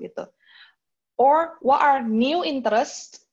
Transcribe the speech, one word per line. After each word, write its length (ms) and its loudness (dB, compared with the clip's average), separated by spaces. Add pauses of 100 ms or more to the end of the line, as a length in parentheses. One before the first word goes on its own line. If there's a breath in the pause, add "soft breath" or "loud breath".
gitu. 240 -14 (880 soft breath)
Or 480 2
what 240 2
are 160 2
new 400 0
interest 800 -4 (100)